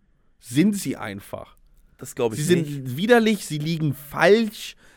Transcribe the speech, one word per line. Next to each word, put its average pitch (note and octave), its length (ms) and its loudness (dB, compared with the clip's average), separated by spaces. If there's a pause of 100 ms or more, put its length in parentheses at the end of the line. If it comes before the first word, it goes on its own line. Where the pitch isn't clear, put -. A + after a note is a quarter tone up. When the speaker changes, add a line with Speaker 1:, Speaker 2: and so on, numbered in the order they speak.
(380)
Speaker 1:
Sind F3 380 0
sie C#3 200 -6
einfach. - 600 -14 (420)
Speaker 2:
Das - 160 -16
glaub A#2+ 200 0
ich D3 120 -4
Speaker 1:
Sie F3 80 4
Speaker 2:
nicht. D#3+ 160 0 (140)
Speaker 1:
sind B2+ 120 -6
widerlich, G#3+ 500 2
sie D3+ 120 -6
liegen D#3 360 -2
falsch, G#3+ 840 0 (200)